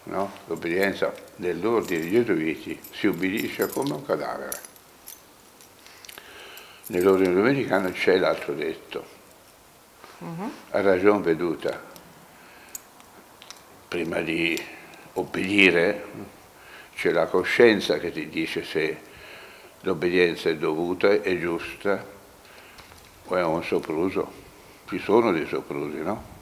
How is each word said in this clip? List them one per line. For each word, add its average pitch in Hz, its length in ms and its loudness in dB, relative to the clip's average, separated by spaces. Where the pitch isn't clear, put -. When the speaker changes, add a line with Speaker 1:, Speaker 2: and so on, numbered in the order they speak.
Speaker 1:
no? 95 280 -6
L'obbedienza 85 640 -2
dell'ordine 87 640 0
dei 85 100 -4
gesuiti 82 680 0
si - 160 -2
ubbidisce 95 600 -2
come 139 260 -2
un 147 120 -8
cadavere. - 540 -4
Nell'ordine 95 460 4
domenicano 101 580 2
c'è 92 260 4
l'altro 80 360 0
detto, 76 520 -6
Speaker 2:
Mhm. 170 320 -10
Speaker 1:
a 101 100 0
ragion 98 400 6
veduta. 82 760 -2
Prima 87 340 -4
di 82 380 -2
obbedire 95 1200 2
c'è - 180 0
la 80 160 2
coscienza 95 720 4
che 85 120 -6
ti 78 160 -8
dice 80 360 -4
se 78 360 -2
l'obbedienza 87 680 2
è 80 80 0
dovuta, 87 520 0
è 98 300 2
giusta 85 640 -4
o 92 80 -2
è 90 80 2
un 82 200 0
sopruso. 90 680 -2
Ci 90 80 -6
sono 110 340 4
dei 78 140 0
soprusi, 73 540 -6
no? 98 420 -6